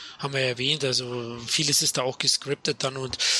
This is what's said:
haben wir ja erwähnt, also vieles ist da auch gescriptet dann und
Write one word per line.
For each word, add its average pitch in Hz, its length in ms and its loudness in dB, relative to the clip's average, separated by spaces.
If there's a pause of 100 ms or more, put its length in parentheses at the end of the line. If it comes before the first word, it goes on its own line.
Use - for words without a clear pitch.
(180)
haben 143 160 -6
wir 135 80 2
ja 131 80 2
erwähnt, 135 340 0
also 127 220 0 (400)
vieles 147 380 4
ist - 140 2
da 139 40 2
auch 127 160 0
gescriptet - 680 0
dann 135 140 -2
und 131 200 -6 (220)